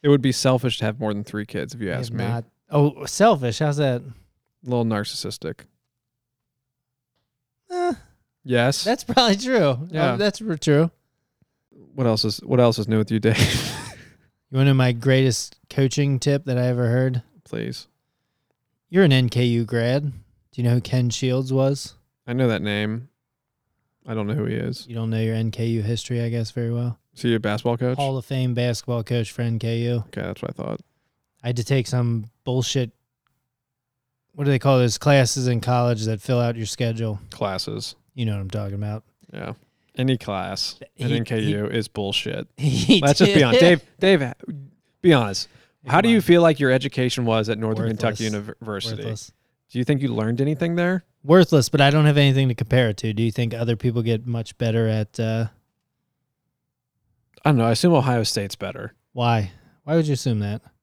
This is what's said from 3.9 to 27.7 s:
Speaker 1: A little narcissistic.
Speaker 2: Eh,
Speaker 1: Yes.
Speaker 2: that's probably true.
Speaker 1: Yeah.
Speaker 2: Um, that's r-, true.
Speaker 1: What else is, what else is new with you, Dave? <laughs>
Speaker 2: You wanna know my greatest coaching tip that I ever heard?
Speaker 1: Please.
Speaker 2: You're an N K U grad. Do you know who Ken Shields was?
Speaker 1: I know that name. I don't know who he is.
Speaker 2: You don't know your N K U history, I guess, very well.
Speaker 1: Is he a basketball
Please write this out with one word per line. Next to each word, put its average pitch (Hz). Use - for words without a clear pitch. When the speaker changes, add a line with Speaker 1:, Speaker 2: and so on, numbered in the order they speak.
Speaker 1:
A 139
little 120
narcissistic. 104
Speaker 2:
Eh, 349
Speaker 1:
Yes. 123
Speaker 2:
that's 240
probably 233
true. 175
Speaker 1:
Yeah. 151
Speaker 2:
Um, 120
that's 202
r-, 196
true. 156
Speaker 1:
What 127
else 110
is, 107
what 123
else 117
is 104
new 110
with 107
you, 110
Dave? 107
<laughs> -
Speaker 2:
You 131
wanna 139
know 135
my 127
greatest 131
coaching 139
tip 143
that 127
I 123
ever 123
heard? 127
Speaker 1:
Please. -
Speaker 2:
You're 185
an 143
N 127
K 123
U 117
grad. 120
Do -
you -
know 120
who 120
Ken 123
Shields 131
was? 135
Speaker 1:
I 120
know 127
that 107
name. 107
I 117
don't 107
know 107
who 107
he 113
is. -
Speaker 2:
You 117
don't 113
know 110
your 113
N 110
K 117
U 117
history, 117
I 117
guess, 117
very 117
well. 120
Speaker 1:
Is -
he 120
a 113
basketball 110